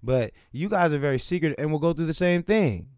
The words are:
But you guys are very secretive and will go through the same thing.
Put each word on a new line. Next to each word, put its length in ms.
But 300
you 180
guys 240
are 60
very 200
secretive 380
and 140
will 80
go 140
through 140
the 60
same 300
thing. 540